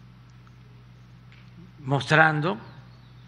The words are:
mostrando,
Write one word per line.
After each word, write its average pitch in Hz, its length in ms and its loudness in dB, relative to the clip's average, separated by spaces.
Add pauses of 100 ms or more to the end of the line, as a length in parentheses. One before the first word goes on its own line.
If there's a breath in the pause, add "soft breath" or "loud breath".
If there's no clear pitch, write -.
(1800)
mostrando, 156 760 2 (680)